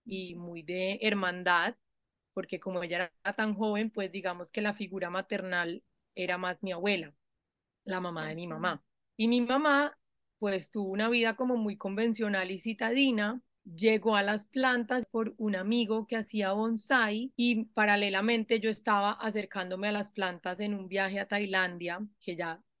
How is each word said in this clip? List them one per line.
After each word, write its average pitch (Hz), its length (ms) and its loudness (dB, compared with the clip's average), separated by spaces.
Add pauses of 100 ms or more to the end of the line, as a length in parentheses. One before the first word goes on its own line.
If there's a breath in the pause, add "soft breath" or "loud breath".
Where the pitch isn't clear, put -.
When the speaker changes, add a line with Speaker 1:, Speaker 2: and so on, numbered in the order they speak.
Speaker 1:
y 185 280 -8
Speaker 2:
Ujú. - 20 -12
Speaker 1:
muy 170 260 -12
de 185 380 -4
hermandad, 180 760 2 (580)
porque 180 260 -6
como 180 240 -6
ella 175 280 -2 (140)
era 202 100 -2
tan 214 200 0
joven, 214 360 0
pues 196 200 -4
digamos 180 400 -6
que 208 100 -4
la 208 140 0
figura 180 340 -6
maternal 185 720 -4 (320)
era 180 220 -2
más 180 260 -4
mi 190 100 -4
abuela, 180 420 -2 (720)
la 185 140 -4
mamá 170 280 -4
de 160 80 -6
mi 170 120 -8
Speaker 2:
Ujú. - 0 -
Speaker 1:
mamá. 165 360 -4 (340)
Y 220 100 4
mi 240 140 6
mamá, 285 560 2 (420)
pues, 196 320 -2
tuvo 202 200 -4
una 214 180 2
vida 226 260 4
como 254 220 0
muy 208 200 -2
convencional 202 760 0
y 185 80 -6
citadina, 226 840 2 (240)
llegó 214 500 4
a 202 80 4
las 208 220 0
plantas 247 600 2
por 226 320 -4
un 208 180 0
amigo 220 520 0
que 233 80 -4
hacía 214 380 0
bonsai 226 840 0
y 240 300 2
paralelamente 208 960 2
yo 220 100 0
estaba 208 420 2
acercándome 202 800 -4
a - 20 0
las 208 200 -4
plantas 180 480 -4
en 208 140 -2
un 190 140 -8
viaje 196 320 -2
a 196 80 -6
Tailandia, 185 720 0 (200)
que 175 160 -8
ya 165 280 -6 (160)